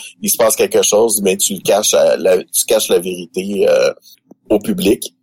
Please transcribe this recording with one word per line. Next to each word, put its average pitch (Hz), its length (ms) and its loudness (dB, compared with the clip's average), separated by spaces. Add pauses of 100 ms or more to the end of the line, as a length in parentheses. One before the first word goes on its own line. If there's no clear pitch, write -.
(200)
il 104 80 -6
se - 80 -2
passe - 200 2
quelque 101 260 2
chose, 104 400 2
mais 95 160 0
tu - 160 -2
le 87 60 -10
caches 107 340 0
à 73 240 4
la, 92 200 2
tu - 280 -4
caches 110 240 0
la 95 80 4
vérité, 92 680 -4
euh, 65 260 2 (580)
au - 80 2
public. 95 640 -2